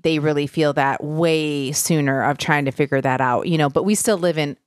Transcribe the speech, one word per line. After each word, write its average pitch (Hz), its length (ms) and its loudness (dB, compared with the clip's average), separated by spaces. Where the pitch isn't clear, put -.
they 160 160 2
really 147 300 0
feel 147 260 0
that 135 300 0
way 151 680 -2
sooner 143 520 0
of 139 160 0
trying 147 260 0
to 135 60 -2
figure 139 280 0
that 131 220 0
out, 123 260 0
you 165 120 0
know, 147 100 2
but 151 140 0
we 202 100 2
still 208 240 0
live 170 220 0
in, 143 280 -4